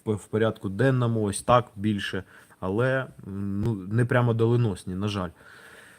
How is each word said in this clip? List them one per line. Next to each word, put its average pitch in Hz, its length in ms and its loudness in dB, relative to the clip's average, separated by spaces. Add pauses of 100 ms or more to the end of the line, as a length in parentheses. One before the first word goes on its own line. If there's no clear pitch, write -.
в 104 200 -2
порядку 110 420 -2
денному, 117 540 2
ось 98 200 -2
так 123 340 4
більше, 98 480 -2 (360)
але, 127 460 -2 (200)
ну, 101 480 -4
не 101 300 0
прямо 120 300 2
доленосні, 113 600 0
на 101 140 -2
жаль. 95 220 -4 (680)